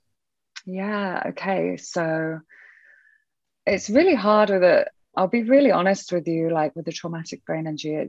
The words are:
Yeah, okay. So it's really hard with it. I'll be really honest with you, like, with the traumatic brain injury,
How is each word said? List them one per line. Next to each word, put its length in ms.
Yeah, 640
okay. 480
So 640
it's 240
really 260
hard 360
with 120
it. 240
I'll 100
be 160
really 280
honest 420
with 140
you, 240
like, 240
with 100
the 80
traumatic 520
brain 220
injury, 420